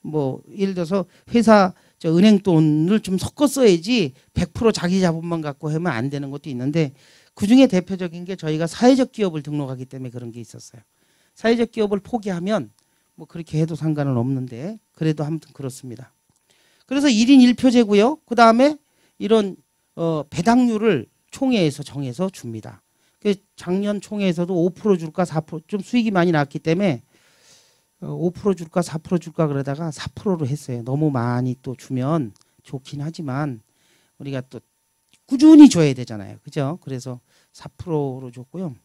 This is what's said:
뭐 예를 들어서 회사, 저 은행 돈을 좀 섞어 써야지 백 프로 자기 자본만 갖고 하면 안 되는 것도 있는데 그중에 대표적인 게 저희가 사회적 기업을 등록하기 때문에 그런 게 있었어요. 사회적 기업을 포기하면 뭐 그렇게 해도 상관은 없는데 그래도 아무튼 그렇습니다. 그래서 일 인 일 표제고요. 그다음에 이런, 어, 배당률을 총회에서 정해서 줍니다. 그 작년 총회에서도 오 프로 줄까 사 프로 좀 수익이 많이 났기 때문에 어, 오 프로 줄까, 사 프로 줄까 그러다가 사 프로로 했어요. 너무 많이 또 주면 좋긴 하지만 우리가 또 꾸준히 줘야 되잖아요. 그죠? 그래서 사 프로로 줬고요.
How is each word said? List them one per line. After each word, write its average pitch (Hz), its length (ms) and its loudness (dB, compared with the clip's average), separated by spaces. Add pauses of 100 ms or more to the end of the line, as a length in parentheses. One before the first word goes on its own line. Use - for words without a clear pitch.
뭐 143 420 -6 (120)
예를 196 200 -4
들어서 175 300 -4 (240)
회사, 208 440 6 (240)
저 160 180 -2
은행 202 240 6
돈을 160 600 2
좀 190 180 -4
섞어 - 300 -2
써야지 196 680 2 (220)
백 - 180 -4
프로 226 180 0
자기 185 300 -2
자본만 165 400 -2
갖고 151 280 -8
하면 160 180 -4
안 131 240 -4
되는 143 180 -8
것도 143 220 -12
있는데 139 420 -2 (400)
그중에 240 320 4
대표적인 180 580 -4
게 185 120 -10
저희가 160 320 -6
사회적 247 440 2
기업을 170 300 -4
등록하기 135 440 -8
때문에 131 260 -14
그런 120 200 -14
게 117 80 -16
있었어요. 113 440 -20 (500)
사회적 233 380 -2
기업을 202 300 -2
포기하면 190 680 -4 (460)
뭐 160 100 -20
그렇게 160 340 -8
해도 165 140 0
상관은 147 420 -4
없는데 127 600 -6 (160)
그래도 156 300 -4
아무튼 151 300 -8
그렇습니다. 127 600 -14 (720)
그래서 285 240 0
일 233 220 4
인 269 100 10
일 247 140 6
표제고요. 233 600 4 (100)
그다음에 240 500 4 (420)
이런, 202 360 0 (400)
어, 160 340 -4
배당률을 220 800 2 (240)
총회에서 190 520 -2
정해서 139 460 -8
줍니다. 113 520 -14 (380)
그 202 160 -2 (200)
작년 202 440 -4
총회에서도 185 540 -4
오 175 160 2
프로 190 280 0
줄까 165 280 -4
사 156 160 -4
프로 156 260 -12
좀 202 140 -8
수익이 226 300 -2
많이 180 200 2
났기 147 280 -2
때문에 165 420 -2 (1000)
어, 156 100 -12
오 151 180 -4
프로 190 240 -4
줄까, 170 280 -6
사 160 160 -6
프로 180 200 -4
줄까 160 300 -4
그러다가 143 440 -6
사 - 220 -12
프로로 175 320 -4
했어요. 123 380 -8
너무 143 260 -2
많이 123 520 -2
또 127 140 -10
주면 131 580 -4 (300)
좋긴 143 380 -14
하지만 143 600 -8 (580)
우리가 135 300 -10
또 120 100 -18 (680)
꾸준히 294 440 10
줘야 151 240 2
되잖아요. 110 500 -10
그죠? 147 380 -6
그래서 127 380 -12 (320)
사 - 260 -20
프로로 135 540 -6
줬고요. 131 540 -12